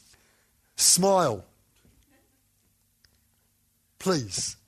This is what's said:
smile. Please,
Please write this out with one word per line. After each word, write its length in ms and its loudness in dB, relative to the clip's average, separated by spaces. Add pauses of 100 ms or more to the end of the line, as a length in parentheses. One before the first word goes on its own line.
(760)
smile. 680 2 (2500)
Please, 580 -6 (120)